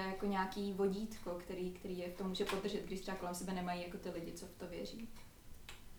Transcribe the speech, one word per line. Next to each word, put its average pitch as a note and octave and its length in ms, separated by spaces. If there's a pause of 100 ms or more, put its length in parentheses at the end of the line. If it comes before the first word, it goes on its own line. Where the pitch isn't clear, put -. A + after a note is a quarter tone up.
jako F#3+ 180
nějaký G3+ 480
vodítko, G3 560
který, F3+ 420
který F#3 260
je F3 120
v F3 40
tom F#3+ 140
může F#3+ 180
podržet, G3+ 400
když F#3 160
třeba F#3+ 160
kolem F3+ 180
sebe F#3+ 180
nemají F3+ 280
jako F3 160
ty F3+ 120
lidi, E3+ 220
co - 140
v - 140
to F#3 80
věří? E3+ 420 (880)